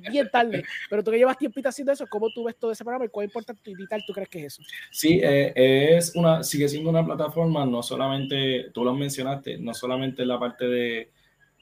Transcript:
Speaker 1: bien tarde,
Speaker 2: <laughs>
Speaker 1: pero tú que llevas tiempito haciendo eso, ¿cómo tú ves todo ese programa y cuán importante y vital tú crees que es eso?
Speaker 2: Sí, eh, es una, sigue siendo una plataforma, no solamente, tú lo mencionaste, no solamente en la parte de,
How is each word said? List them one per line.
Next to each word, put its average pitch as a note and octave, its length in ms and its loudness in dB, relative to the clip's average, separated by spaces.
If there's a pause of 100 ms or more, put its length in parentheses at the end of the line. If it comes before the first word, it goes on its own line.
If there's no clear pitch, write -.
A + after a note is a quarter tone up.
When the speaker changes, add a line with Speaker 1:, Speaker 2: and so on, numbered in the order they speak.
Speaker 1:
bien C4+ 220 0
tarde, A#3 320 2
Speaker 2:
<laughs> - 260 -12
Speaker 1:
pero G#3 140 -2
tú A3 80 -2
que A3+ 60 4
llevas B3+ 200 6
tiempito C4+ 300 -4
haciendo C4 240 -2
eso, C#4 160 -4
¿cómo G#3+ 220 -2
tú A3+ 160 -6
ves A#3 100 -6
todo A3+ 160 -4
ese G#3+ 140 -10
programa B3+ 180 -6
y A3 60 -4
cuán G#3 160 -6
importante A3 440 -12
y F#3+ 60 -14
vital G3 320 -8
tú G3+ 60 -8
crees F#3+ 160 -8
que F3 100 -14
es C#3+ 140 -12
eso? - 80 -20 (320)
Speaker 2:
Sí, E3 280 4
eh, C#3+ 300 4 (460)
es E3+ 180 -2
una, E3 260 4
sigue C#3+ 280 0
siendo D#3 200 -4
una E3 160 2
plataforma, D#3 600 0
no A#2+ 180 0
solamente, C3+ 920 -2
tú A#2+ 120 0
lo B2 80 2
mencionaste, C#3 640 -4
no A#2 160 -8
solamente B2+ 480 -4
en B2+ 80 0
la B2 100 -2
parte B2 300 -4
de, A#2+ 420 -2 (500)